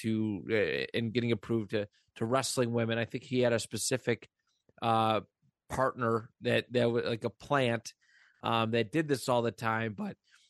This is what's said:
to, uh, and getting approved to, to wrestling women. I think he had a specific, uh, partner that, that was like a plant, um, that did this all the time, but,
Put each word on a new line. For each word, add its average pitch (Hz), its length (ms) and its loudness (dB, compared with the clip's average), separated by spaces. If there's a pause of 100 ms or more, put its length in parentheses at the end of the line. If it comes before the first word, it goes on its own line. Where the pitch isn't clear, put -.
to, 110 480 -2
uh, 76 360 0 (100)
and 113 180 -2
getting 117 180 2
approved 110 400 -2
to, 104 160 -2 (280)
to 113 100 -2
wrestling 123 460 0
women. 113 260 0
I 120 80 0
think - 180 -10
he 127 160 0
had 120 120 4
a 113 80 2
specific, - 680 -4 (540)
uh, 113 400 2 (480)
partner 117 600 0 (120)
that, 117 300 0
that 120 180 4
was 117 160 0
like 113 180 -4
a 117 60 -2
plant, 120 640 0 (480)
um, 113 300 0
that 117 200 0
did 156 160 0
this 135 200 0
all 123 140 4
the 117 100 0
time, 113 420 -4
but, 196 220 -8 (340)